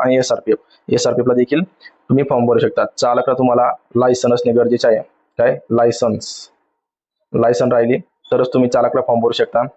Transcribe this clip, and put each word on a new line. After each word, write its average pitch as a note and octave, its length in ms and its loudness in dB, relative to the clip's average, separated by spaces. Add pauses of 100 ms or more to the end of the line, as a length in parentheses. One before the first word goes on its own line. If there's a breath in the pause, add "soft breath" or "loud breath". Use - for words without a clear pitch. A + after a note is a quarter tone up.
आणि B2+ 140 2
एसआरपीएफ, A#2+ 400 -2 (300 soft breath)
एसआरपीएफला B2 460 0
देखील B2 280 0 (480 loud breath)
तुम्ही C3+ 200 2
फॉर्म B2 160 0
भरू A#2 140 2
शकता. A2+ 260 0 (120)
चालकला B2 400 0
तुम्हाला B2 320 2 (260)
लायसन B2 380 2
असणे A#2+ 200 0
गरजेचे A#2+ 340 2
आहे. A2+ 140 2 (380)
काय? B2 180 2 (140)
लायसन्स, A#2 760 -2 (840)
लायसन A#2+ 380 0
राहिली A#2 260 2 (340)
तरच B2+ 220 0
तुम्ही B2+ 160 2
चालकला B2 380 0
फॉर्म A#2 140 0
भरू A#2 120 0
शकता, A#2+ 300 -2 (140)